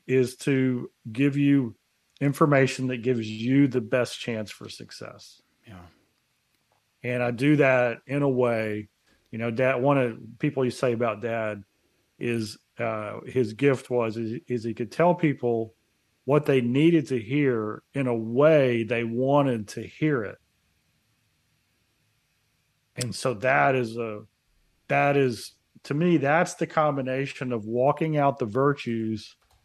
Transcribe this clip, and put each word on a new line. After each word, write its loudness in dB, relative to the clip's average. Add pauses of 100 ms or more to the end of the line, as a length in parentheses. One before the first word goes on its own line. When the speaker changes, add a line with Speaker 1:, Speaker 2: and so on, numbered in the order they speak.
Speaker 1:
is 0
to -2 (200)
give 0
you 2 (460)
information 2
that -4
gives 0
you 2
the 0
best -2
chance -6
for -16
success." -18 (260)
Speaker 2:
Yeah. -18 (1200)
Speaker 1:
And -2
I -2
do 2
that 4
in -4
a 2
way, 0 (400)
you -12
know, -4
Dad, 0
one 4
of 2
the -12 (120)
people 0
you 0
say 0
about -2
Dad -6 (560)
is, -4 (200)
uh, -6
his -2
gift 0
was, -2
is, -6
is -4
he -6
could -8
tell 4
people -2 (520)
what 2
they 4
needed 4
to -4
hear -2 (100)
in -4
a 0
way 4
they -2
wanted 0
to -12
hear -2
it. -10 (2500)
And -6
so -4
that 2
is -2
a, -8 (640)
that 2
is, 0 (320)
to -6
me, 2
that's 0
the -4
combination -2
of -4
walking 0
out 2
the -2
virtues -2 (280)